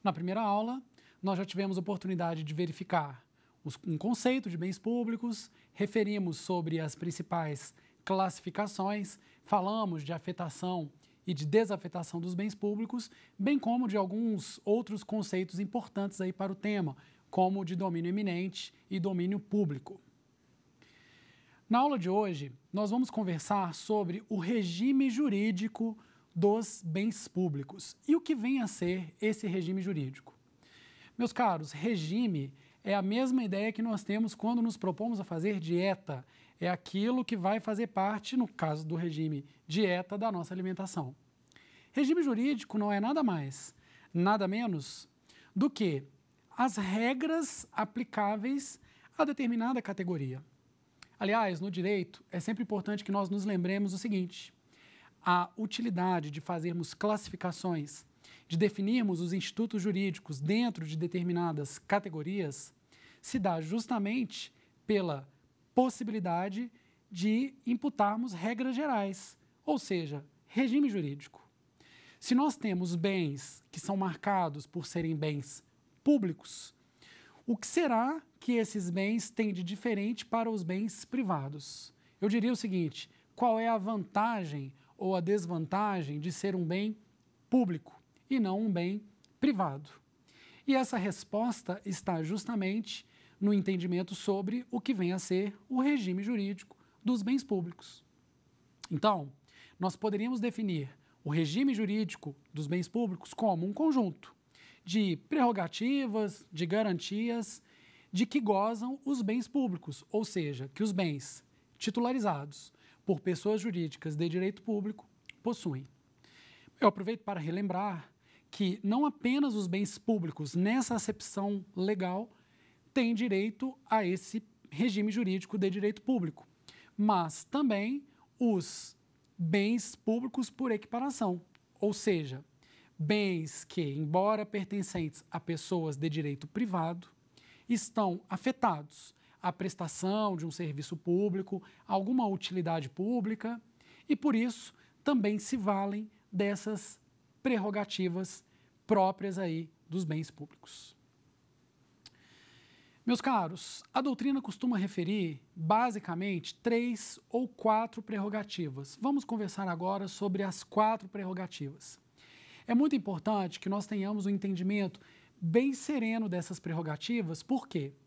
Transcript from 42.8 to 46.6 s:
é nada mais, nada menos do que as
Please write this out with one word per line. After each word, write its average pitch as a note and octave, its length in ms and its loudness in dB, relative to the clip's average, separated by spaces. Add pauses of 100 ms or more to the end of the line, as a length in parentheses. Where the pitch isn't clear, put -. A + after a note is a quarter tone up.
é G3+ 80 2
nada C#4 240 2
mais, D#3 500 -2 (400)
nada G3 320 4
menos F#3+ 640 -2 (480)
do A#3 140 4
que D3+ 340 0 (540)
as B3+ 180 2